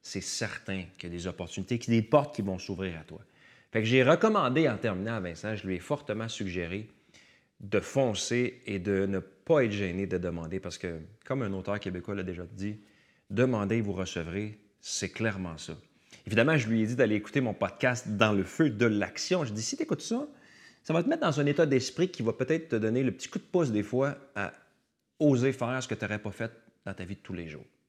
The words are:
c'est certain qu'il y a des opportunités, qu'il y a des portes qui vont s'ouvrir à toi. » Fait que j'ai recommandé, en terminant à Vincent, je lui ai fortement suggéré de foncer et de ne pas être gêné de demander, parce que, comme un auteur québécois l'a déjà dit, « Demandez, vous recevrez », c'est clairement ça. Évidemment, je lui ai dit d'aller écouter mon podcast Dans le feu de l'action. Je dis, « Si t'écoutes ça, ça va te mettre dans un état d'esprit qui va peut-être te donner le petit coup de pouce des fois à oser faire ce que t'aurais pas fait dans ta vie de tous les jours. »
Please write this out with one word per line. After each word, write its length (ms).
c'est 200
certain 600
qu'il 120
y 40
a 20
des 120
opportunités, 500
qu'il 160
y 40
a 40
des 60
portes 260
qui 80
vont 160
s'ouvrir 400
à 60
toi. » 160
Fait 100
que 40
j'ai 160
recommandé, 680
en 80
terminant 380
à 40
Vincent, 380
je 100
lui 80
ai 40
fortement 500
suggéré 600
de 220
foncer 840
et 140
de 260
ne 140
pas 460
être 80
gêné 340
de 100
demander, 440
parce 160
que, 220
comme 160
un 100
auteur 300
québécois 340
l'a 80
déjà 200
dit, « 240
Demandez, 520
vous 100
recevrez », 680
c'est 300
clairement 480
ça. 200
Évidemment, 320
je 120
lui 120
ai 60
dit 80
d'aller 200
écouter 260
mon 120
podcast 540
Dans 240
le 140
feu 240
de 160
l'action. 580
Je 80
dis, « 120
Si 120
t'écoutes 260
ça, 280
ça 120
va 100
te 60
mettre 120
dans 200
un 40
état 200
d'esprit 440
qui 140
va 80
peut-être 380
te 80
donner 260
le 80
petit 160
coup 120
de 40
pouce 280
des 120
fois 340
à 200
oser 320
faire 320
ce 60
que 60
t'aurais 240
pas 120
fait 220
dans 80
ta 100
vie 120
de 60
tous 120
les 160
jours. » 160